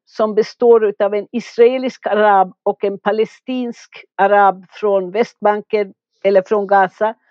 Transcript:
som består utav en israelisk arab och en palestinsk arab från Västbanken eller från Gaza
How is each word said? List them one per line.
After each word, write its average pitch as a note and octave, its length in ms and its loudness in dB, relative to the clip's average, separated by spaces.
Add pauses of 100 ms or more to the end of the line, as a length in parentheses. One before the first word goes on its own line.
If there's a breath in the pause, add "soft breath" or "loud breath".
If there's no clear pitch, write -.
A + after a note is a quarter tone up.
som G#3+ 300 -4
består A3+ 500 2
utav G3+ 280 -2
en G3+ 180 -6
israelisk B3 760 -2
arab G3+ 460 2 (100)
och G3+ 200 -4
en G3+ 160 -6
palestinsk A#3 1040 -6 (120)
arab G3 520 2
från G3 420 -4
Västbanken G#3 840 -4 (300)
eller G3 180 2
från G3+ 260 -4
Gaza G3 460 0 (180)